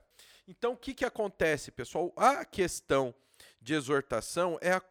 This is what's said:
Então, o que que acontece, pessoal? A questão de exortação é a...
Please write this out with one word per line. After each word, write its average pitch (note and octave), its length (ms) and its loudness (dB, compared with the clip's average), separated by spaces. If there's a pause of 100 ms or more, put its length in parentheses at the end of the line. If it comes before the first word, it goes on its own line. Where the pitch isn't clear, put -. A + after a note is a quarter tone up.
(480)
Então, A#3 260 -4
o - 40 -14
que C4+ 160 -10
que B3 120 -4
acontece, F#3 640 -2
pessoal? D#3+ 440 -4
A C#4 300 4
questão C#3 680 0 (440)
de B2 140 -6
exortação C#3+ 880 0
é F3+ 100 2
a... F#3 200 2